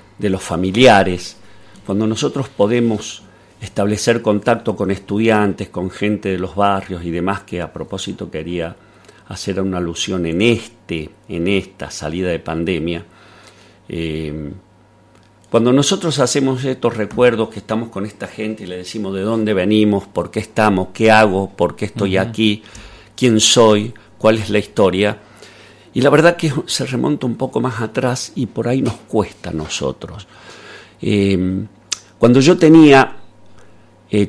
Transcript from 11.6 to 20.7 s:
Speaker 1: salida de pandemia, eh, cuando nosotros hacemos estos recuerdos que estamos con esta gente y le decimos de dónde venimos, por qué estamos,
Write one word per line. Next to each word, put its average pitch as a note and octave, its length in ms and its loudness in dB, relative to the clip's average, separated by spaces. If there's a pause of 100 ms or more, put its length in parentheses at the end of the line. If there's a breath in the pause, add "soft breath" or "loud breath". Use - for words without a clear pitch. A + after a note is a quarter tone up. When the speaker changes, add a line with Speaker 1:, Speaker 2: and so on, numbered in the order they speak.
Speaker 1:
salida F2 380 -6
de E2 100 -4
pandemia, E2 640 -6 (800 soft breath)
eh, D#2 640 -8 (1000)
cuando A#2 220 2
nosotros D#3+ 480 0
hacemos C3 460 0
estos A#2+ 320 -2
recuerdos A2+ 520 0
que G2+ 100 -14
estamos A2+ 300 -6
con G2 160 -8
esta G#2 220 -12
gente A2 360 -10
y F2+ 40 -12
le F2+ 100 -10
decimos G2 360 -8
de F#2+ 80 -6
dónde G#2+ 320 -2
venimos, G#2 540 2
por - 240 -6
qué - 80 -6
estamos, G2+ 540 0